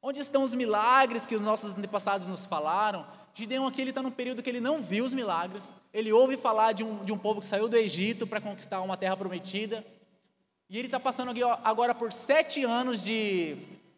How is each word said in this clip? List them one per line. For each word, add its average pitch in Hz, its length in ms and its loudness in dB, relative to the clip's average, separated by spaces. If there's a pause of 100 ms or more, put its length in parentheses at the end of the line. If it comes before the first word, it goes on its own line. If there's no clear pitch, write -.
Onde 277 180 -6
estão 269 240 2
os 247 100 -2
milagres 233 720 4
que 233 100 -2
os 214 60 0
nossos 214 300 0
antepassados 196 560 -2
nos 185 180 -8
falaram?" 175 600 0 (300)
Gideão 254 300 -2
aqui, 262 160 -2
ele 262 100 -2
tá 262 120 -4
num 262 80 -4
período 247 320 -6
que 262 60 -4
ele 247 100 -4
não 277 220 0
viu 202 220 -2
os 262 100 -2
milagres. 185 600 -4 (180)
Ele 220 220 -2
ouve 262 240 8
falar 220 340 4
de 214 120 0
um, 214 200 -6
de 196 80 -4
um 208 60 -2
povo 202 240 -2
que 196 60 -10
saiu 214 200 0
do 226 80 0
Egito 202 520 2
pra 214 120 -4
conquistar 202 420 -8
uma 190 140 -4
terra 190 220 0
prometida. 196 640 -6 (880)
E 190 80 -8
ele 247 100 -6
tá 247 120 -2
passando 254 320 -4
aqui, 240 120 -2
ó, 240 200 2
agora 233 320 4
por 233 180 -6
sete 302 500 2
anos 240 400 0
de 190 540 0 (400)